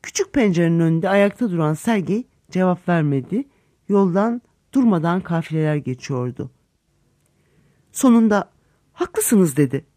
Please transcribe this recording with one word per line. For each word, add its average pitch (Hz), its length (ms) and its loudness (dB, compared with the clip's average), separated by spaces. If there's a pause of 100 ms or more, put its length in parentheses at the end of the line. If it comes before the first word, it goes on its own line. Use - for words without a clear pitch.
Küçük - 300 -6
pencerenin 170 480 2
önünde 165 280 0
ayakta 202 420 0
duran 156 240 -2
Sergey 208 520 -2 (240)
cevap 185 380 0
vermedi. 160 560 -2 (440)
Yoldan 202 540 0 (320)
durmadan 185 460 2
kafileler 160 560 -2
geçiyordu. 127 760 -6 (1400)
Sonunda, 226 580 2 (420)
"Haklısınız." 196 640 0
dedi. 139 280 -2 (120)